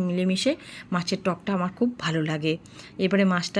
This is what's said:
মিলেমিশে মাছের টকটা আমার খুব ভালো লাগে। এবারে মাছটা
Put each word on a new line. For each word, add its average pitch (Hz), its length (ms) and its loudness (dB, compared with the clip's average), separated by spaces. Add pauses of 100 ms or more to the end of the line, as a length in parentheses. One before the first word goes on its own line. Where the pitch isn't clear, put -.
মিলেমিশে 185 460 2 (420)
মাছের 180 320 -2
টকটা 180 320 -2
আমার 180 200 0
খুব 240 120 2 (140)
ভালো 160 260 0
লাগে। 156 240 0 (520)
এবারে 196 280 4
মাছটা 175 260 0